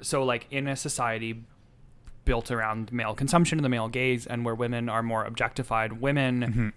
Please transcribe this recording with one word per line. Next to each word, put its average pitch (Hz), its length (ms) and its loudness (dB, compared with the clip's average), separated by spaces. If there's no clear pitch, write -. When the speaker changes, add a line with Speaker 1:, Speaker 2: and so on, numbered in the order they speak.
Speaker 1:
so, 135 240 0
like, 120 260 0
in 139 180 -2
a 139 80 -2
society 113 680 -4
built 117 280 2
around 110 400 -2
male 110 220 -2
consumption 160 440 4
and 147 60 2
the 131 40 2
male 117 200 0
gaze, 127 380 0
and 120 180 -4
where 117 100 0
women 120 340 -2
are 113 140 0
more 113 220 0
objectified, 113 760 -2
women 135 420 2
Speaker 2:
Mm-hmm. 113 340 2